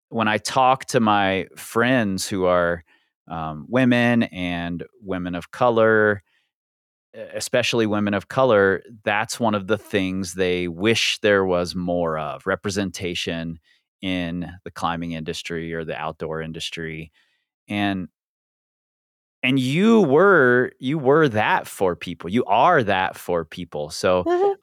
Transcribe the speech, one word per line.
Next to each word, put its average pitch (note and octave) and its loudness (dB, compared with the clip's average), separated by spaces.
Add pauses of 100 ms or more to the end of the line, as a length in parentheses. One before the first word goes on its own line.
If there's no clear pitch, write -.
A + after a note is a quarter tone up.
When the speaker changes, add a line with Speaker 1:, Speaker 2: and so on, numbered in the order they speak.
Speaker 1:
when A2+ -2
I A2 2
talk C3 2
to B2+ 0
my G2+ 2 (100)
friends A2+ 0
who F#2 -2
are, F2 2 (440)
um, D#2 -10
women A#2+ 4
and F2 -6 (180)
women F2+ -6
of - -10
color, A2 4 (920)
e-, A2 -20 (160)
especially A2+ 0
women G#2 -2
of F#2+ -4
color, G2+ 4 (200)
that's G#2+ -2
one A2 2
of F#2+ -4
the G#2 0
things F#2+ -4
they F2+ -2
wish G2 0
there G2+ 4
was F2 -2
more F2 -2
of, C#2 -8
representation F2 -4 (420)
in F2 -6 (100)
the F2 -16
climbing E2+ -6
industry E2 -8
or E2 -6
the D#2 -8
outdoor D#2+ -8
industry. D#2+ -10 (580)
And, G2+ -4 (1300)
and C3 2
you F#3+ 4
were, C3+ 4
you C#3+ -4
were D3 4
that A2 0
for F2+ -2
people. F2 -10
You A#2 0
are C#3 4
that F#2 0
for E2+ -4
people. D#2 -10
So F#2 0
Speaker 2:
Mm-hmm. F4+ 0 (100)